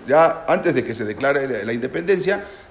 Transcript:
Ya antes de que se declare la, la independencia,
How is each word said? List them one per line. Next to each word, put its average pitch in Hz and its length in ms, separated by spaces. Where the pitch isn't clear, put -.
Ya 151 400
antes 170 260
de 123 120
que 113 100
se 110 100
declare 135 440
la, 110 160
la 117 80
independencia, 180 720